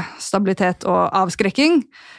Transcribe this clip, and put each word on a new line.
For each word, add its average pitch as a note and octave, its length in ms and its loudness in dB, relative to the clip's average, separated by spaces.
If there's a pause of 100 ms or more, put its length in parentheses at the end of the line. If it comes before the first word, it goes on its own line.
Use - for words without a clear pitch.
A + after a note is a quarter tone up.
(180)
stabilitet F#3+ 640 -2
og F3+ 280 2
avskrekking. C#4+ 680 2 (360)